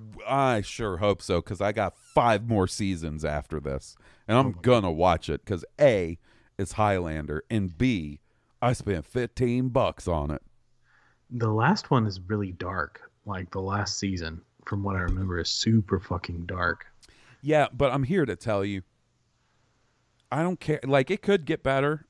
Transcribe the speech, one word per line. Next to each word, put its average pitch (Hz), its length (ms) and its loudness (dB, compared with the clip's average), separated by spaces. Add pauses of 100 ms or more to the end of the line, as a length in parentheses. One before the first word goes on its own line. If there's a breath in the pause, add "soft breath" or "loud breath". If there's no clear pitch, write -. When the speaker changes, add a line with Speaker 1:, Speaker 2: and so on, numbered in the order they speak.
(280)
Speaker 1:
I 131 320 2
sure 98 380 -6
hope 101 240 2
so, 87 180 0
'cause 92 220 -6
I 104 100 2
got 98 240 -2
five 117 500 2
more 104 220 2
seasons 82 560 -4
after 76 360 -4
this, 69 360 -8 (320 soft breath)
and 107 80 2
I'm 135 120 4
Speaker 2:
Oh - 20 -2
my 87 100 -10
Speaker 1:
gonna 110 320 4
watch 82 380 2
it, - 160 -6
'cause 90 180 -4 (160)
A, 95 380 4 (400 soft breath)
it's 98 140 -4
Highlander, 78 760 0
and 95 300 -2
B, 85 420 0 (400)
I 123 140 2
spent 90 320 -2
fifteen 123 640 -2
bucks 113 360 0
on 76 240 0
it. 73 120 -8 (880 soft breath)
Speaker 2:
The 113 200 -2
last 120 400 0
one 120 160 4
is 92 140 -6
really 95 320 -4
dark. 90 580 -8 (140)
Like, 92 280 -8
the 95 100 -4
last 98 360 -4
season, 85 440 -4 (240)
from 101 160 -4
what 98 140 -2
I 92 40 -2
remember, 90 380 -2
is 82 100 -2
super 110 500 2
fucking 87 460 -6
dark. 87 400 -2 (560 soft breath)
Speaker 1:
Yeah, 147 320 2
but 127 180 2
I'm 139 120 0
here 151 240 2
to 98 100 -2
tell 101 300 0
you, 98 160 -4 (1500)
I 139 120 0
don't 180 160 0
care. 143 260 -2
Like, 135 260 4
it 196 120 -2
could 202 220 2
get 147 180 -2
better, 139 480 0